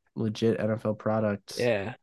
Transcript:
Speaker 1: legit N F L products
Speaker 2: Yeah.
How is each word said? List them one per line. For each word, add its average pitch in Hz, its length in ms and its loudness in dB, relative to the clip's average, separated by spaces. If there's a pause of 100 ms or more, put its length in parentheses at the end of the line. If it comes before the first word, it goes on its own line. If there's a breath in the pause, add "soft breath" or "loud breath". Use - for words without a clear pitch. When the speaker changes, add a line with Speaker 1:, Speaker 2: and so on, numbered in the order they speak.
(160)
Speaker 1:
legit 113 420 0
N 107 140 0
F 110 120 -4
L 107 100 0
products 107 640 -2
Speaker 2:
Yeah. 113 440 0